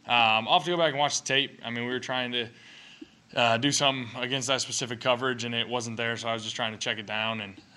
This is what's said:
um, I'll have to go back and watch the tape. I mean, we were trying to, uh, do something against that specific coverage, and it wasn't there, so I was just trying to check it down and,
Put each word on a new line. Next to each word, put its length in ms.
um, 400
I'll 60
have 100
to 80
go 60
back 140
and 80
watch 200
the 80
tape. 360
I 60
mean, 160
we 60
were 80
trying 320
to, 160
uh, 220
do 160
something 340
against 260
that 140
specific 400
coverage, 420
and 100
it 140
wasn't 300
there, 180
so 140
I 40
was 100
just 120
trying 160
to 60
check 200
it 80
down 360
and, 200